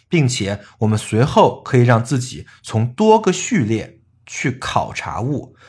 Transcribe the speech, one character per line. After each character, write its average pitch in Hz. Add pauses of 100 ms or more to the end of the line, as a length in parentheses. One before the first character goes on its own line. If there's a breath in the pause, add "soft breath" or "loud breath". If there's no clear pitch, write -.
并 151
且 101 (180 loud breath)
我 110
们 107
随 107
后 156
可 -
以 123
让 117
自 131
己 - (160 loud breath)
从 113
多 220
个 202
序 185
列 107 (340)
去 -
考 -
察 -
物， 131 (120)